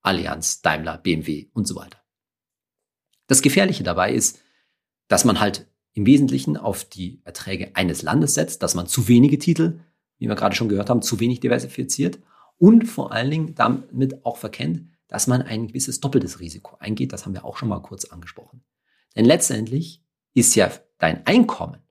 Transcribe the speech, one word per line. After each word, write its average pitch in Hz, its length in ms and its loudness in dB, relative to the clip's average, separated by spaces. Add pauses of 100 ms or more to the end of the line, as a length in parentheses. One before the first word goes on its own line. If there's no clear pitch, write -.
Allianz, 82 600 -4
Daimler, 80 360 -2
B 92 140 -2
M 78 140 -2
W 73 260 -8
und 101 160 -4
so 95 80 -8
weiter. - 220 -18 (1300)
Das 135 120 6
Gefährliche 185 420 2
dabei 92 280 0
ist, - 280 -2 (680)
dass - 180 2
man 107 140 4
halt 104 300 -2 (240)
im 104 120 -4
Wesentlichen 139 520 4
auf - 260 -6
die - 400 -14
Erträge - 540 -10
eines 87 260 -2
Landes 143 320 0
setzt, - 260 -4
dass 87 140 -2
man 87 140 -4
zu 104 180 -2
wenige 131 320 6
Titel, 165 400 0 (400)
wie 117 80 -6
wir 107 80 -2
gerade 104 220 0
schon 113 120 -2
gehört 101 220 -2
haben, 120 100 2
zu 107 200 -4
wenig 120 180 0
diversifiziert - 800 -4 (400)
und 226 280 8
vor - 260 -8
allen 123 180 -2
Dingen 156 240 -4
damit 131 720 -2
auch 117 100 -4
verkennt, 147 460 -6 (240)
dass - 220 -6
man 123 140 0
ein 110 260 -6
gewisses 131 320 -8
doppeltes 120 400 -4
Risiko - 400 -18
eingeht. 110 320 -6
Das - 120 -14
haben 98 80 -10
wir - 120 -12
auch - 120 -12
schon 113 120 -6
mal 95 100 -4
kurz - 260 -14
angesprochen. - 600 -20 (500)
Denn 110 120 4
letztendlich 127 760 0 (320)
ist 117 220 4
ja 98 120 4 (300)
dein 82 260 -2
Einkommen - 540 2 (120)